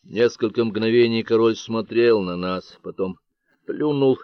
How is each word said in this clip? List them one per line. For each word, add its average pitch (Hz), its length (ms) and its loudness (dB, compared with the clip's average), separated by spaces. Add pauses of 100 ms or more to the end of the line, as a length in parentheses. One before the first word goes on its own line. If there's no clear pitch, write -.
Несколько 113 640 -2
мгновений 113 560 2
король 113 340 2
смотрел 113 680 0
на 90 120 -4
нас, 92 460 -8
потом 92 380 -8 (480)
плюнул 139 560 0